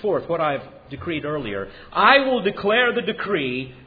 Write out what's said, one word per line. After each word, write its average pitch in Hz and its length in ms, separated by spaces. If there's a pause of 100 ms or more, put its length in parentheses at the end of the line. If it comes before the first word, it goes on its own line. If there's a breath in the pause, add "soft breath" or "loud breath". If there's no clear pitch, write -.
forth 160 260
what 165 140
I've 147 260 (220)
decreed 143 340
earlier. 113 460 (240 loud breath)
"I 220 260
will 262 220
declare 214 520
the 233 80
decree," 143 720 (140)